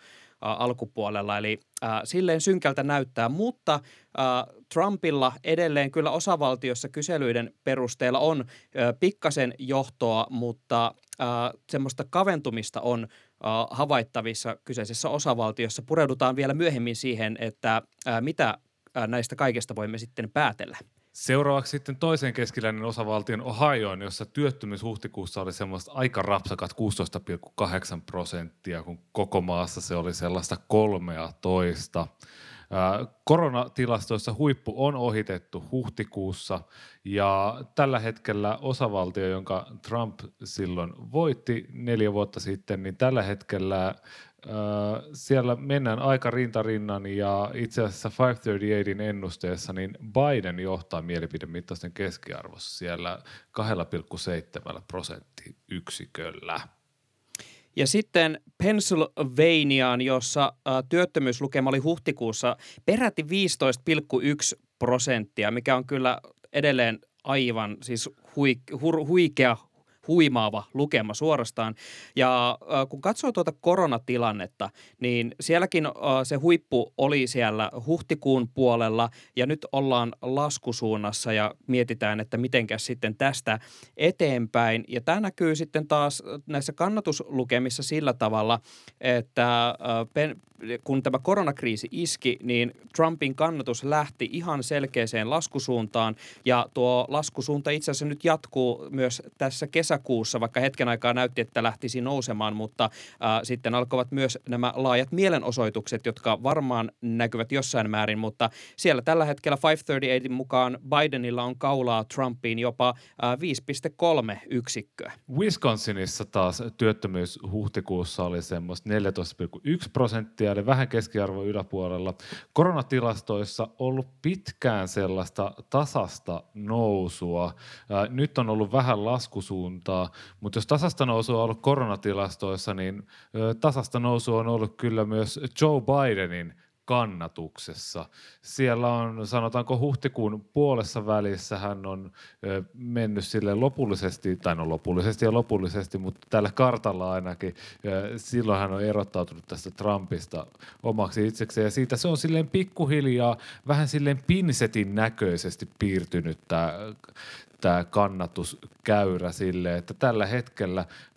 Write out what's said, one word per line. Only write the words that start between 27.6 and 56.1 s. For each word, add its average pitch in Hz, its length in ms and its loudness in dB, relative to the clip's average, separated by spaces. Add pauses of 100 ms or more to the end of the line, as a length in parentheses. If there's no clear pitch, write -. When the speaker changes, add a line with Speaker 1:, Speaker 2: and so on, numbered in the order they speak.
Speaker 2:
prosenttia, 85 800 -8
kun 85 160 -12 (140)
koko 98 280 0
maassa 87 400 -2
se 87 160 -6
oli 87 180 -2
sellaista 87 420 -4 (120)
kolmeatoista. 87 1400 0 (640)
Ää, 98 360 0 (180)
koronatilastoissa 123 1080 0
huippu 131 520 0
on 143 100 0
ohitettu 104 760 -4
huhtikuussa 98 880 -4 (440)
ja 101 560 2 (140)
tällä 135 240 2
hetkellä 107 580 -2
osavaltio, 101 720 -2
jonka 92 380 -4 (220)
Trump 113 320 -4 (240)
silloin 90 480 -4 (200)
voitti 131 600 0
neljä 117 400 0
vuotta 101 280 -2
sitten, 95 420 -6
niin 95 140 -8
tällä 127 260 2
hetkellä, 95 600 -2
ää, 95 100 -2 (1160)
siellä 127 440 2
mennään 135 420 0
aika 131 320 2
rinta 117 320 0
rinnan 104 440 -2
ja 101 480 0
itse 117 280 -2
asiassa 104 280 -4
five 127 240 4
thirty 104 400 0
eight:n 101 260 0
ennusteessa, 95 720 -6
niin 95 280 -6
Biden 113 600 0
johtaa 90 420 -4
mielipidemittaisten 85 880 -8
keskiarvossa - 880 -10
siellä 87 400 -6 (320)
kahdella 107 340 -2
pilkku 85 340 -8
seitsemällä - 720 -8
prosenttiyksiköllä. - 1700 -12 (1160)